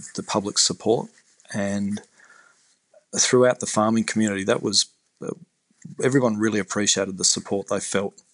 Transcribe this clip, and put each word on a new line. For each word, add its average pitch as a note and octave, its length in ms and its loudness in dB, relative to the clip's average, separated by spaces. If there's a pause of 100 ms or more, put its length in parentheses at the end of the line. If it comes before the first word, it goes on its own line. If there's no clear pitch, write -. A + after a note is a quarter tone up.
(160)
the - 80 -6
public G#2 340 -4
support. - 520 0 (440)
And G3 480 -2 (1160)
throughout B2 420 4
the - 60 -8
farming A2 380 2
community, G#2+ 400 0
that A2+ 180 0
was, G2+ 260 0 (340)
uh, - 100 -8 (720)
everyone B2 340 2
really G#2+ 220 0
appreciated F#2+ 580 -2
the - 60 -4
support - 460 -2
they G2+ 100 -2
felt G2 420 -4 (120)